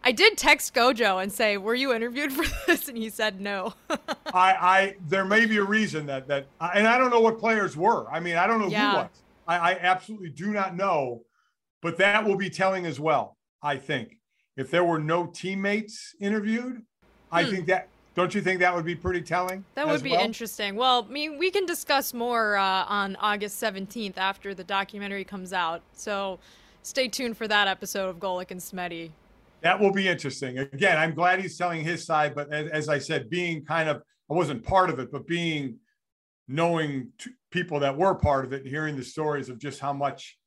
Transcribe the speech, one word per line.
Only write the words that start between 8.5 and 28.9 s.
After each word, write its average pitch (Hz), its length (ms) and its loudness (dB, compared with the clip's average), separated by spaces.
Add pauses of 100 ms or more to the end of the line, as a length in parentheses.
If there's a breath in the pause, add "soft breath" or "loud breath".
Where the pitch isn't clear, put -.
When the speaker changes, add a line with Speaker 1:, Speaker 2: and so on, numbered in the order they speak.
Speaker 2:
know 196 80 0
Speaker 1:
Yeah. 208 220 2
Speaker 2:
who 196 60 2
was. - 120 -2 (380)
I, 170 120 2
I 175 200 2
absolutely 185 520 0
do 180 220 -6
not 190 220 -2
know, 151 480 0 (600)
but 165 160 -4
that 202 260 6
will 196 120 2
be 185 140 -2
telling 190 360 0
as 139 120 -4
well, 143 380 0 (260)
I 147 140 -2
think. 135 400 -6 (400)
If 135 140 -6
there 175 140 4
were 170 140 2
no 160 280 0
teammates 196 960 -4
interviewed, 220 640 -2 (480)
I 170 140 2
Speaker 1:
Hmm. - 60 -2
Speaker 2:
think 185 160 -4
that, 185 220 2 (260)
don't 180 200 0
you 208 60 0
think 180 200 0
that 180 140 4
would 170 100 -2
be 170 100 -4
pretty 175 280 -4
telling 185 420 -4 (100)
Speaker 1:
That 294 120 -2
Speaker 2:
as 302 60 2
Speaker 1:
would 285 120 -2
be 269 60 -4
Speaker 2:
well? 233 100 4
Speaker 1:
interesting. 220 560 -4
Well, 247 320 2
I 220 40 -14
mean, 294 260 -6
we 359 120 0
can 392 140 0
discuss 302 480 -2
more, 233 440 0
uh, 190 280 2
on 196 320 -2
August 208 420 -2
seventeenth 196 600 -6
after 196 360 -4
the 180 100 -12
documentary 196 600 -6
comes 185 300 -10
out. 170 280 -2 (120)
So 196 440 -6 (440 soft breath)
stay 262 260 -2
tuned 233 300 -6
for 220 100 -6
that 208 200 4
episode 190 420 -4
of 170 80 -12
Golic 185 320 -4
and 185 100 -10
Smetty. 170 500 -10 (520)